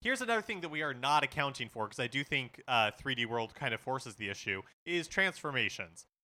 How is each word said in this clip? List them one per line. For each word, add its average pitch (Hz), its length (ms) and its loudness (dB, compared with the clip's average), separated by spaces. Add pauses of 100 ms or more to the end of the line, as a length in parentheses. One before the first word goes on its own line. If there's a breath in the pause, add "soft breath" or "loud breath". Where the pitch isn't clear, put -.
Here's 247 200 0
another 233 200 2
thing 208 200 -6
that 165 80 -4
we 151 120 -4
are 147 120 0
not 139 300 4
accounting 135 460 0
for, 107 180 -2
'cause - 120 -8
I 123 80 2
do 131 180 0
think, 131 420 -4
uh, 113 240 6
three 131 240 -4
D 120 100 0
World 113 300 -2
kind 131 180 -2
of 107 60 -2
forces 127 360 -4
the 107 140 -4
issue, 98 320 -2 (240 soft breath)
is 170 220 0
transformations. 127 960 0 (180)